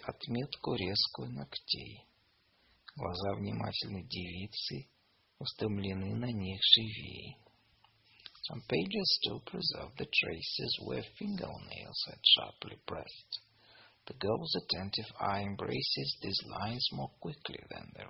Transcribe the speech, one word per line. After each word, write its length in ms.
отметку 680
резкую 580
ногтей. 720
Глаза 400
внимательной 720
девицы 840
устремлены 760
на 160
них 320
живей. 760
Some 220
pages 520
still 180
preserve 580
the 80
traces 800
where 180
fingernails 880
had 140
sharply 500
pressed. 540
The 80
girl's 420
attentive 640
eye 220
embraces 800
these 240
lines 460
more 180
quickly 380
than 240
the 140